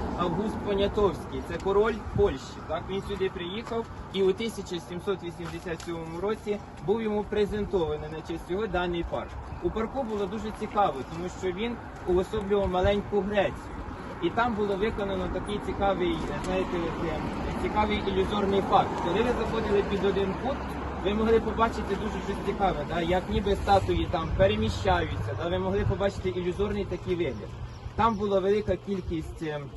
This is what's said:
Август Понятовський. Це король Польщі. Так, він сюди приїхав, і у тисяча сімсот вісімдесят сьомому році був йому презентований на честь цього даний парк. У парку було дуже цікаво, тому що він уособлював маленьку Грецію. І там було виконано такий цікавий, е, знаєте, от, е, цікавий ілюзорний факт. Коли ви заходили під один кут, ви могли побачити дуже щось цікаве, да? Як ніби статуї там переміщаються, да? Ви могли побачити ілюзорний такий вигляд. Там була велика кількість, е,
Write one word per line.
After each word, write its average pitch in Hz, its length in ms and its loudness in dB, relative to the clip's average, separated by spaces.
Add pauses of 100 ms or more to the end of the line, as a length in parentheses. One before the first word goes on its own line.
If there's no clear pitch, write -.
(180)
Август 190 380 0
Понятовський. 196 920 0
Це 170 60 -4 (100)
король 208 300 4 (220)
Польщі. 190 400 2 (120)
Так, 160 220 -2
він 196 180 -2
сюди 190 220 0
приїхав, 214 560 -4 (260)
і 196 100 2
у 190 100 6
тисяча 196 560 -4
сімсот 175 340 -2
вісімдесят 165 640 -6
сьомому 165 340 -6
році 208 380 -2 (280)
був 220 160 2
йому 208 220 0
презентований 185 880 0
на 156 160 -8
честь 165 200 -6
цього 196 180 -2
даний 175 440 0
парк. 117 200 -4 (320)
У 175 80 2
парку 220 320 -2
було 214 240 -2
дуже 208 340 -6
цікаво, 202 340 2 (200)
тому 175 140 -6 (120)
що 185 120 0
він 226 240 -2 (300)
уособлював 196 640 2
маленьку 196 520 2
Грецію. 196 340 2 (680)
І 170 80 2
там 233 240 2
було 202 220 2
виконано 196 580 0
такий 202 320 -4
цікавий, 180 460 2
е, 156 320 -4
знаєте, 185 320 0
от, 165 320 -2
е, 156 120 -2 (420)
цікавий 208 460 2
ілюзорний 196 640 2
факт. 196 180 6 (160)
Коли 180 180 2
ви 247 80 2 (100)
заходили 208 500 2
під 190 140 0
один 190 380 2
кут, 277 140 0 (480)
ви 202 100 2
могли 220 260 6
побачити 214 560 2
дуже 202 160 -2 (120)
щось - 220 -4
цікаве, 185 420 2
да? 165 120 -2
Як 180 300 2
ніби 202 260 2
статуї 185 540 4
там 180 260 0
переміщаються, 190 1040 2
да? 170 60 -2
Ви 185 100 0
могли 190 300 0
побачити 190 400 0
ілюзорний 185 560 -2
такий 180 300 -2
вигляд. 127 340 -2 (480)
Там 220 180 6
була 196 260 4
велика 202 360 4
кількість, 175 640 -4
е, 151 180 -4 (160)